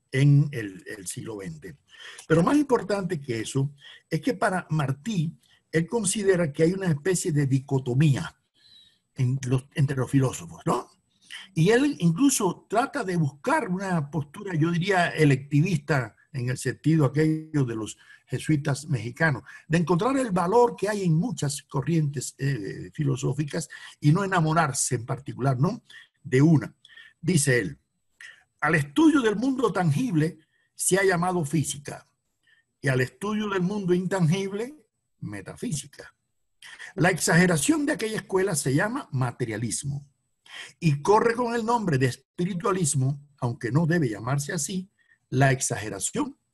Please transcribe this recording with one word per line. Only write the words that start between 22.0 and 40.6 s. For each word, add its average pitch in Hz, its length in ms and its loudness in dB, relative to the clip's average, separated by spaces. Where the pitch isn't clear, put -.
eh, 104 560 -6
filosóficas 143 760 -4
y 147 100 6
no 190 120 4
enamorarse 160 720 2
en 117 100 -6
particular, 127 520 -2
¿no? 185 260 0
de 131 180 2
una. 147 320 6
Dice 143 380 2
él, 85 180 -4
"Al 151 160 2
estudio 294 460 4
del 214 140 2
mundo 247 360 0
tangible 170 680 0
se - 260 0
ha 196 40 2
llamado 180 420 2
física - 600 -4
y 139 60 -4
al 131 120 2
estudio 208 480 -4
del 190 140 -2
mundo 185 320 -2
intangible, 196 800 -2
metafísica. - 920 -10
La 165 140 2
exageración 180 760 2
de 302 80 0
aquella 220 240 -4
escuela 190 380 -2
se 135 180 -2
llama 214 380 -2
materialismo 120 920 -6